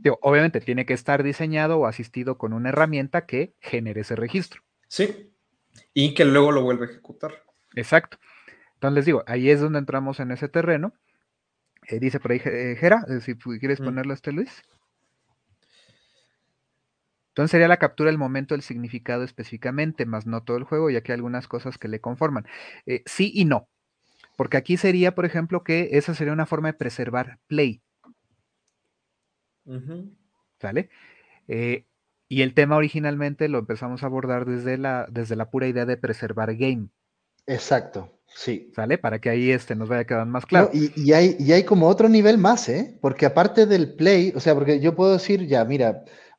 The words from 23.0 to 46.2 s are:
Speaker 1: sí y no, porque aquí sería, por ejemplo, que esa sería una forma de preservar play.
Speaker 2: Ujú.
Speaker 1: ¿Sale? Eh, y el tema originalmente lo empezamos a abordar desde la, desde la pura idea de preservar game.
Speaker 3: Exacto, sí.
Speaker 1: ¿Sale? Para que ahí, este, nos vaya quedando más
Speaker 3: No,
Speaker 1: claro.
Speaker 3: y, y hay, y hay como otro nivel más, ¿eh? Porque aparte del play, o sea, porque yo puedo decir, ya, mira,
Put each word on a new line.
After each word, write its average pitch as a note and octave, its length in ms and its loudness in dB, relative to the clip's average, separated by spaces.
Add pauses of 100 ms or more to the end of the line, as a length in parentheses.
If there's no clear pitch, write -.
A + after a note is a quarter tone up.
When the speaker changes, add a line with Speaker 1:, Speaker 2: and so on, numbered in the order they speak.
Speaker 1:
sí - 280 -2
y F#3 120 4
no, C3 220 0 (680)
porque - 220 0
aquí F3+ 180 0
sería, F3+ 380 2
por F3+ 100 -2
ejemplo, E3+ 400 -4
que E3+ 280 -2
esa D3 220 2
sería D3 200 -4
una D#3 100 -2
forma D#3 240 -4
de D#3 60 -6
preservar B2 720 -6
play. C#3+ 340 0 (1800)
Speaker 2:
Ujú. D#3+ 480 -14 (480)
Speaker 1:
¿Sale? B2 300 -6 (580)
Eh, A#2+ 380 -6 (420)
y C3 140 0
el B2+ 100 0
tema D3 240 4
originalmente D3 720 -2
lo C3 120 -2
empezamos A#2+ 420 -8
a C#3 40 -8
abordar B2+ 380 -4
desde B2 320 -4
la, C3 320 -4
desde A2+ 280 -6
la A2 140 -6
pura C3 180 -2
idea A#2+ 180 -2
de B2 100 -2
preservar A2 600 -6
game. A#2+ 320 -2 (580)
Speaker 3:
Exacto, A#2+ 800 -4
sí. - 500 -10
Speaker 1:
¿Sale? A#2+ 220 -2
Para A2 220 -4
que A#2+ 100 -2
ahí, B2 200 0
este, B2 240 -2
nos A2 140 -6
vaya A#2+ 160 -2
quedando A#2 280 -4
más B2+ 120 -6
Speaker 3:
No, - 40 -20
Speaker 1:
claro. F#3 260 6
Speaker 3:
y, D3 220 0
y D3 180 4
hay, F3+ 240 6
y D3 140 4
hay F3+ 120 6
como F3 240 6
otro A3 220 6
nivel A3 260 8
más, A3 320 2
¿eh? E3 320 -4
Porque C#3 240 0
aparte F3+ 400 6
del F#3+ 300 2
play, F#3 420 4
o B2+ 40 -4
sea, D#3 140 4
porque C#3+ 260 2
yo D#3+ 140 2
puedo F#3 180 4
decir, F#3 340 0
ya, B2+ 180 2
mira, A#2+ 400 0 (340)